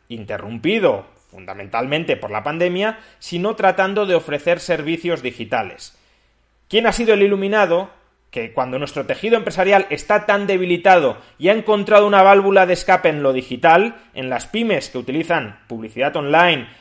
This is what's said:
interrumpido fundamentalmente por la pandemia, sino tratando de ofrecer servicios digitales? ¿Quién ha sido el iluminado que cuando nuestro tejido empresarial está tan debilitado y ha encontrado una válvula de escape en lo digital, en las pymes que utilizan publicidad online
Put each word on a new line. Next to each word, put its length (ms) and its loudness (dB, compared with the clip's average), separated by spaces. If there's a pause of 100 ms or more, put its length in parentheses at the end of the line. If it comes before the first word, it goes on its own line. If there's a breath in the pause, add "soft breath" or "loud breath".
interrumpido 960 -4 (240)
fundamentalmente 840 -6
por 160 -8
la 120 -6
pandemia, 560 -4 (200 loud breath)
sino 380 -6
tratando 480 0
de 100 0
ofrecer 460 -2
servicios 600 -6
digitales? 760 -8 (720)
¿Quién 160 0
ha 60 0
sido 220 0
el 80 2
iluminado 680 0 (400)
que 220 -10
cuando 260 -4
nuestro 280 -8
tejido 320 0
empresarial 520 2
está 360 -2
tan 220 0
debilitado 720 2 (220 loud breath)
y 80 -2
ha 60 6
encontrado 520 4
una 180 6
válvula 420 6
de 80 0
escape 340 2
en 160 -2
lo 80 2
digital, 640 2 (180)
en 160 -8
las 180 -6
pymes 420 -2
que 80 -10
utilizan 720 -4
publicidad 500 -6
online 500 2 (140 loud breath)